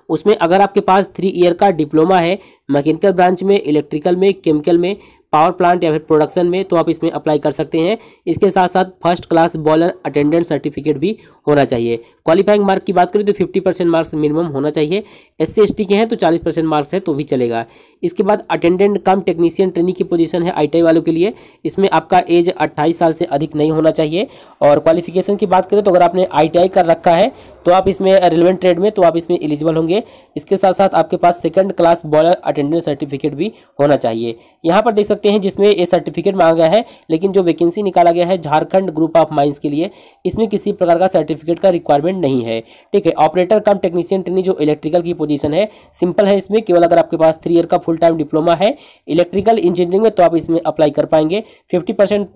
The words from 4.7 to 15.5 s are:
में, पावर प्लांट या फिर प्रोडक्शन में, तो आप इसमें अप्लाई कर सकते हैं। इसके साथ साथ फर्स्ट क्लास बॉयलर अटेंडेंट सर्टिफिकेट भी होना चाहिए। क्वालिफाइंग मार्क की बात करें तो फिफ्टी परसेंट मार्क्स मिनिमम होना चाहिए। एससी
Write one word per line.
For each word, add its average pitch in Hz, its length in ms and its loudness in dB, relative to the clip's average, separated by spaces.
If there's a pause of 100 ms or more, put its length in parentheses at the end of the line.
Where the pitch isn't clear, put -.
में, 180 180 -2 (360)
पावर 156 180 4
प्लांट 180 340 0
या 160 60 0
फिर 156 100 -2
प्रोडक्शन 156 460 0
में, 180 180 -2
तो 185 120 -2
आप 160 140 0
इसमें 160 200 -4
अप्लाई 151 280 -2
कर 151 120 -4
सकते 156 280 -6
हैं। 180 180 -2 (300)
इसके 175 240 0
साथ 180 180 2
साथ 185 160 0 (200)
फर्स्ट 170 220 -2
क्लास 165 320 0
बॉयलर 156 340 0 (140)
अटेंडेंट 151 400 0
सर्टिफिकेट 143 520 -4
भी 147 180 -4 (320)
होना 143 160 4
चाहिए। 117 320 -2
क्वालिफाइंग 196 680 0
मार्क 196 180 0
की 202 100 -4
बात 180 180 2
करें 208 160 0
तो 202 60 2
फिफ्टी 185 280 -4
परसेंट 175 300 -2
मार्क्स 165 240 -2
मिनिमम 151 320 -2
होना 143 240 -4
चाहिए। 156 320 -2 (380)
एससी 160 220 0